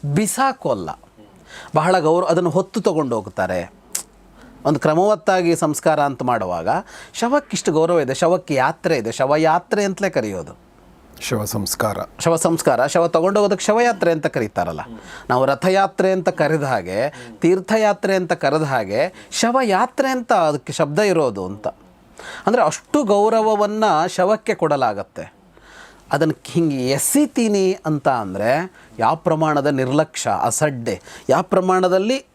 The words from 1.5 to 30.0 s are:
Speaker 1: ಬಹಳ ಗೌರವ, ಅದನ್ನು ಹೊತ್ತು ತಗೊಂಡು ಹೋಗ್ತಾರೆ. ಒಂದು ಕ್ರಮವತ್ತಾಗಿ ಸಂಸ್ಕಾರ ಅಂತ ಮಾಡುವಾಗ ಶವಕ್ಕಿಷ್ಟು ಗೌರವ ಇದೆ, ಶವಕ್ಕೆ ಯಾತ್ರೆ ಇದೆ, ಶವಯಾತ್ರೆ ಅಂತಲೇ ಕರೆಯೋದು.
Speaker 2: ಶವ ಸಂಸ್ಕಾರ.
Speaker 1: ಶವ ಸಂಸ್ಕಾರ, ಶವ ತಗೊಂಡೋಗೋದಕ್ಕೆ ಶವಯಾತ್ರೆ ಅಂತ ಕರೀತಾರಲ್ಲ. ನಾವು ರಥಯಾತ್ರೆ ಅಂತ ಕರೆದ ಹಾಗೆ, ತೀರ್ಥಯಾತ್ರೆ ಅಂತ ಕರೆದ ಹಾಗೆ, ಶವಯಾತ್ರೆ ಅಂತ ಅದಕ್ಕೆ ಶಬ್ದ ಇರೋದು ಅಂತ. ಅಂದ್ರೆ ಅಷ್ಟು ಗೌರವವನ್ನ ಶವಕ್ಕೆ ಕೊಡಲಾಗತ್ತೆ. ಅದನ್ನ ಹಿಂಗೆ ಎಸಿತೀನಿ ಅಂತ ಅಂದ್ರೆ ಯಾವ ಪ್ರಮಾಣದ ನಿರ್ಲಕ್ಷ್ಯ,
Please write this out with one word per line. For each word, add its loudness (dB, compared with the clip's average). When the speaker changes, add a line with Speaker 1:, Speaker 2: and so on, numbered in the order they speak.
Speaker 1:
ಬಹಳ 4
ಗೌರವ, 2
ಅದನ್ನು 0
ಹೊತ್ತು -2
ತಗೊಂಡು 0
ಹೋಗ್ತಾರೆ. -4
ಒಂದು 0
ಕ್ರಮವತ್ತಾಗಿ 2
ಸಂಸ್ಕಾರ 0
ಅಂತ -2
ಮಾಡುವಾಗ -2
ಶವಕ್ಕಿಷ್ಟು -2
ಗೌರವ 2
ಇದೆ, -2
ಶವಕ್ಕೆ 0
ಯಾತ್ರೆ 0
ಇದೆ, -4
ಶವಯಾತ್ರೆ 0
ಅಂತಲೇ -2
ಕರೆಯೋದು. -6
Speaker 2:
ಶವ -4
ಸಂಸ್ಕಾರ. -4
Speaker 1:
ಶವ 2
ಸಂಸ್ಕಾರ, 2
ಶವ 2
ತಗೊಂಡೋಗೋದಕ್ಕೆ 0
ಶವಯಾತ್ರೆ 2
ಅಂತ -2
ಕರೀತಾರಲ್ಲ. -4
ನಾವು 2
ರಥಯಾತ್ರೆ 2
ಅಂತ 0
ಕರೆದ 0
ಹಾಗೆ, -4
ತೀರ್ಥಯಾತ್ರೆ 2
ಅಂತ -2
ಕರೆದ 0
ಹಾಗೆ, -4
ಶವಯಾತ್ರೆ 0
ಅಂತ -2
ಅದಕ್ಕೆ 0
ಶಬ್ದ -2
ಇರೋದು 0
ಅಂತ. -8
ಅಂದ್ರೆ 2
ಅಷ್ಟು 0
ಗೌರವವನ್ನ 2
ಶವಕ್ಕೆ 0
ಕೊಡಲಾಗತ್ತೆ. -2
ಅದನ್ನ 2
ಹಿಂಗೆ 0
ಎಸಿತೀನಿ 2
ಅಂತ 0
ಅಂದ್ರೆ 0
ಯಾವ 2
ಪ್ರಮಾಣದ 0
ನಿರ್ಲಕ್ಷ್ಯ, 0